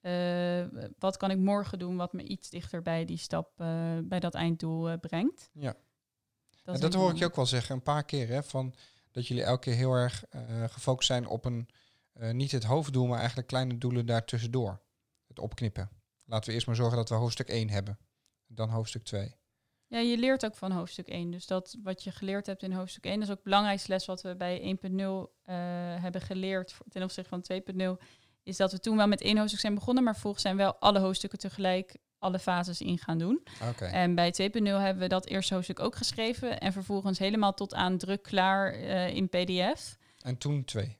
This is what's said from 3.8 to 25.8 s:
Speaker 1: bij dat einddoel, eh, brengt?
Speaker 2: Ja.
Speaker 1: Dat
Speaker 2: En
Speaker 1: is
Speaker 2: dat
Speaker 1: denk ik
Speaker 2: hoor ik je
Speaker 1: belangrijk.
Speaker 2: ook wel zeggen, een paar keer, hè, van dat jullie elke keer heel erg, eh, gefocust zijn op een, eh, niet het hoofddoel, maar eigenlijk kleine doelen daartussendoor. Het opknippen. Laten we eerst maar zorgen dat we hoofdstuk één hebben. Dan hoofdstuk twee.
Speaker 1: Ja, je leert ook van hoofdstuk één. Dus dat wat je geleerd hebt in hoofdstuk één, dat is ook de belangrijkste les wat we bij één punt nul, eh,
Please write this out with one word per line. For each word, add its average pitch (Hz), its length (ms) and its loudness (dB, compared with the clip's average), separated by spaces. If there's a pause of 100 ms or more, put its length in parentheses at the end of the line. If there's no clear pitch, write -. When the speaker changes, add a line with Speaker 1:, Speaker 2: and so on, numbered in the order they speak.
Speaker 1:
bij 185 160 -2
dat 175 140 -2
einddoel, 165 560 0
eh, 170 80 -4
brengt? 175 540 -2
Speaker 2:
Ja. 143 200 -6
Speaker 1:
Dat - 0 -
Speaker 2:
En - 40 -10
Speaker 1:
is - 880 -20
Speaker 2:
dat - 0 -
Speaker 1:
denk 180 100 -6
ik 135 60 0
Speaker 2:
hoor 180 40 0
ik 175 80 4
je 190 60 2
Speaker 1:
belangrijk. 175 320 6
Speaker 2:
ook - 60 -6
wel 131 100 4
zeggen, 123 280 0
een 127 80 -4
paar 147 220 0
keer, 127 240 -2
hè, 131 140 0
van 131 320 -4 (360)
dat 123 160 -4
jullie 120 160 0
elke 127 180 2
keer 127 140 0
heel 127 200 2
erg, 123 320 0
eh, - 140 -14 (280)
gefocust - 380 0
zijn 123 200 2
op - 180 -4
een, 120 240 -2 (440)
eh, 113 180 -4
niet 131 220 0
het 123 120 0
hoofddoel, 131 420 4
maar 120 120 2
eigenlijk 117 300 -2
kleine 127 300 -2
doelen 123 280 0
daartussendoor. 117 760 0 (460)
Het - 120 -20
opknippen. 107 520 -4 (340)
Laten 110 240 -2
we 113 60 -2
eerst 117 120 -2
maar 117 100 2
zorgen 120 200 4
dat 113 120 2
we 117 60 0
hoofdstuk 117 340 0
één 110 220 0
hebben. 101 280 -2 (480)
Dan 110 220 -4
hoofdstuk 113 360 -4
twee. 101 320 -4 (500)
Speaker 1:
Ja, 233 120 -6
je 240 200 2
leert 262 260 2
ook 214 100 -4
van - 180 -6
hoofdstuk 180 360 -6
één. 175 220 -6
Dus 175 160 -10
dat 185 360 -4
wat 190 220 -8
je 196 60 -8
geleerd 196 360 -6
hebt 196 160 -8
in 190 100 -4
hoofdstuk 185 320 -6
één, 180 100 -2
dat 214 100 0
is 196 60 -4
ook 202 60 -2
de - 120 -14
belangrijkste 202 440 4
les 185 140 0
wat 185 160 -6
we 180 140 -8
bij 180 240 -2
één 190 180 -2
punt 185 160 -4
nul, 190 480 -2
eh, 185 120 -8 (480)